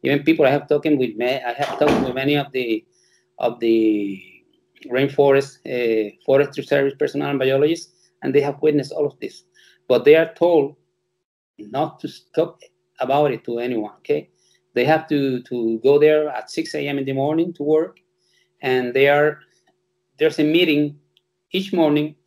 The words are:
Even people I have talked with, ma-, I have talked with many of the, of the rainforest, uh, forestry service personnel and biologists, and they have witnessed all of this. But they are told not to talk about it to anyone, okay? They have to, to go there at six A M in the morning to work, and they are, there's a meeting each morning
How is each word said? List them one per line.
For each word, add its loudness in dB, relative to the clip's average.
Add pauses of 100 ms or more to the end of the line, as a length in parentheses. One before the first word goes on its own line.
Even 0
people 2
I 6
have -2
talked 0
with, 0
ma-, -4
I -4
have -6
talked 2
with -6
many 0
of -4
the, -4 (540)
of -4
the 0 (680)
rainforest, 2
uh, -2 (100)
forestry 0
service 0
personnel -4
and -2
biologists, 0 (300)
and -4
they 4
have -6
witnessed 0
all -4
of -8
this. -16 (440)
But 2
they 10
are 2
told 2 (840)
not -8
to -12 (260)
talk -4 (380)
about 0
it -8
to -6
anyone, -6
okay? -6 (440)
They 0
have 0
to, -2
to -4
go 6
there 4
at -10
six -8
A -6
M -4
in -6
the -6
morning -2
to -10
work, -2 (600)
and -2
they 4
are, 2 (800)
there's 0
a 2
meeting 0 (520)
each -6
morning 0 (120)